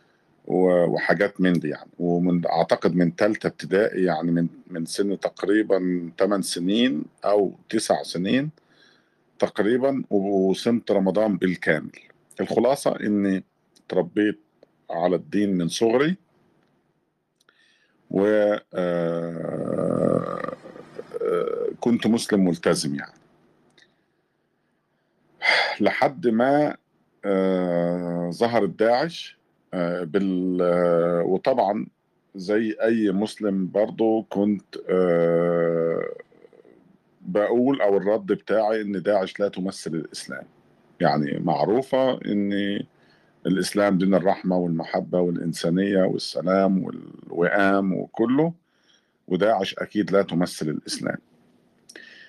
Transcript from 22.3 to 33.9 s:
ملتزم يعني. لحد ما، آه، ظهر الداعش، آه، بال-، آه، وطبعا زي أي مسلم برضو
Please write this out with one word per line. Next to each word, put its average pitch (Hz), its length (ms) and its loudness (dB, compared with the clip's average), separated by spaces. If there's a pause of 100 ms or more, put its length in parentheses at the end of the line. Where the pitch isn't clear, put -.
ملتزم 82 500 0
يعني. - 180 -10 (2750)
لحد 123 460 0
ما، 135 500 2 (480)
آه، 87 1080 0
ظهر 113 340 0
الداعش، 120 760 -2 (360)
آه، 87 300 -2
بال-، 92 580 0
آه، 87 640 2
وطبعا 104 600 0 (500)
زي 107 460 -2
أي 110 300 2
مسلم 98 580 -2
برضو 110 520 0